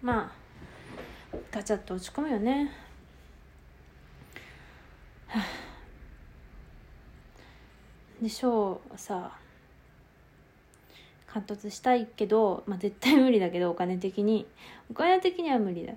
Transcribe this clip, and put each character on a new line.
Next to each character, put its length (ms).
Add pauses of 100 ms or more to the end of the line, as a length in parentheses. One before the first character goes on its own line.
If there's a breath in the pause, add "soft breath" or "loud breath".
ま 320
あ、 1040 (140)
ガ 120
チ 100
ャ 40
っ 40
て 120
落 100
ち 80
込 100
む 80
よ 100
ね。 320 (2500 loud breath)
は 140
あ。 40 (2750 loud breath)
で、 80
シ 160
ョ 360 (160)
ー 20
さ、 400 (1900 loud breath)
貫 160
突 260
し 100
た 140
い 140
け 180
ど、 400
ま 120
あ、 20
絶 200
対 180
無 120
理 100
だ 120
け 80
ど、 100
お 60
金 220
的 260
に。 240 (420 loud breath)
お 60
金 240
的 240
に 80
は 80
無 120
理 140
だ。 120